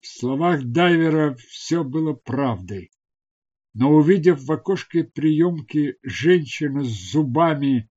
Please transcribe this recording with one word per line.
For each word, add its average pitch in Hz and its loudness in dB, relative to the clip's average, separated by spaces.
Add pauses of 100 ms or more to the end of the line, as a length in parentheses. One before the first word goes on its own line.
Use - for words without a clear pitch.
В - -20
словах 143 -2
дайвера 156 2 (140)
все - -4
было 156 -2
правдой. 104 -6 (800)
Но, 127 0
увидев 151 4
в 135 -4
окошке 165 -4
приемки 151 -2
женщину 143 0
с 101 -8
зубами 143 0